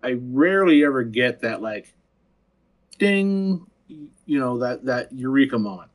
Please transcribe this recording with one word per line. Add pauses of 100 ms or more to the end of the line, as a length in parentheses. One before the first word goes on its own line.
I
rarely
ever
get
that,
like, (1040)
ding, (600)
you
know,
that,
that
eureka
moment.